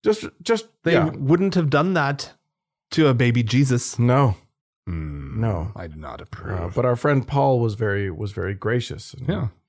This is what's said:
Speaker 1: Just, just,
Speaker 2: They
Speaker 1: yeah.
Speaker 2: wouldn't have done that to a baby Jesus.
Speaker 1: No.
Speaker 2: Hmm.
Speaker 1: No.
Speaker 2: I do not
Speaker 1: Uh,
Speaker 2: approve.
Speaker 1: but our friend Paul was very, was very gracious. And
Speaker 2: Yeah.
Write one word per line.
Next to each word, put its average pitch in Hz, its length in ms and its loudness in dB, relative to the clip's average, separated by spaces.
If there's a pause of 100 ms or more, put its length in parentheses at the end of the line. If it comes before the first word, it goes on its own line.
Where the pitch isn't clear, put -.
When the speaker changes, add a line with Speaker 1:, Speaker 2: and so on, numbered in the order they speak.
Speaker 1:
Just, 214 220 0 (160)
just, 220 260 -2 (160)
Speaker 2:
They 165 100 2
Speaker 1:
yeah. 156 180 4
Speaker 2:
wouldn't 170 440 2
have 160 140 2
done 156 240 2
that 143 400 -2 (580)
to 156 160 4
a 135 60 6
baby 120 280 4
Jesus. 123 560 2
Speaker 1:
No. 120 380 4 (500)
Speaker 2:
Hmm. 78 540 -8
Speaker 1:
No. 104 380 -2
Speaker 2:
I 85 100 -12
do 78 100 -16
not 71 220 -14
Speaker 1:
Uh, - 40 -16
Speaker 2:
approve. 90 520 -8
Speaker 1:
but 123 80 0
our 123 140 2
friend 139 280 2
Paul 139 360 2
was 110 140 -2
very, 101 360 -2
was 98 220 -8
very 92 200 -4
gracious. 117 600 -6
And - 160 -8
Speaker 2:
Yeah. 180 180 -4 (220)